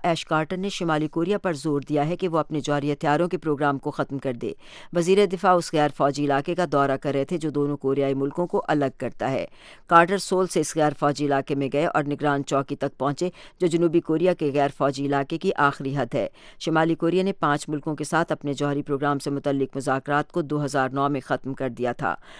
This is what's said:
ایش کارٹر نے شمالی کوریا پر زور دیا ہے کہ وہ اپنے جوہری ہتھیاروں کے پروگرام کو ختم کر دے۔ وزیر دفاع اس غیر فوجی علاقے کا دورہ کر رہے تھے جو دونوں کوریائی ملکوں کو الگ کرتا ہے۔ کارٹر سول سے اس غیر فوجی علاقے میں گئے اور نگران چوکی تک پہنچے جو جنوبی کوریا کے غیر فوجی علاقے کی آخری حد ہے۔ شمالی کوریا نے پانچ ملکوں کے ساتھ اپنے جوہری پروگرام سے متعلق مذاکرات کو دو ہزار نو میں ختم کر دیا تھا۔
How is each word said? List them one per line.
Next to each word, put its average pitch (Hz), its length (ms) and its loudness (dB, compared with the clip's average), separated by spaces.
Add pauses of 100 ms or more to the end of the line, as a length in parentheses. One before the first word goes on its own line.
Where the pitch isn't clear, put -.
ایش 165 220 0
کارٹر 160 320 -2
نے 190 120 -4
شمالی 156 380 0
کوریا 175 300 0
پر 185 160 -2
زور 143 360 -2
دیا 147 200 2
ہے 175 60 -2
کہ 185 120 -2
وہ 165 100 0
اپنے 151 220 -2
جوہری 147 340 0
ہتھیاروں 156 340 2
کے 175 100 -4
پروگرام 143 400 0
کو 143 140 -6
ختم 139 260 -4
کر 131 160 -4
دے۔ 117 180 -6 (420)
وزیر 185 320 4
دفاع 185 280 4
اس 175 200 0
غیر 147 240 4
فوجی 143 280 2
علاقے 139 300 0
کا 180 160 0
دورہ 139 300 2
کر 143 120 -2
رہے 139 120 0
تھے 175 120 -4
جو 156 120 -4
دونوں 143 280 0
کوریائی 135 360 0
ملکوں 143 340 -2
کو - 200 -2
الگ 147 180 2 (120)
کرتا 123 340 -4
ہے۔ 101 140 -2 (420)
کارٹر 175 300 6
سول 185 300 0
سے - 120 -2
اس - 160 -2
غیر 151 240 4
فوجی 143 260 0
علاقے 139 300 0
میں 139 180 0
گئے 147 120 2
اور 151 180 0
نگران 143 420 -2
چوکی 139 300 -2
تک - 220 -4
پہنچے 143 320 -2 (300)
جو 180 80 4
جنوبی 170 320 4
کوریا 160 340 2
کے 151 200 -2
غیر 139 240 2
فوجی 139 280 0
علاقے 139 320 0
کی 190 200 -2
آخری 139 400 0
حد 131 180 -2
ہے۔ 104 120 0 (320)
شمالی 160 360 2
کوریا 170 280 0
نے 190 100 0
پانچ 147 360 0
ملکوں 151 260 -4
کے 151 80 -6
ساتھ 160 280 0
اپنے 147 220 -4
جوہری 143 280 -2
پروگرام 143 380 -2
سے 143 100 -6
متعلق 139 480 -2
مذاکرات 139 540 0
کو 175 100 -2
دو 147 240 -2
ہزار 131 240 0
نو 139 200 0
میں 139 120 -2
ختم 135 320 -4
کر 131 160 -4
دیا 120 220 -2
تھا۔ 107 240 -2 (240)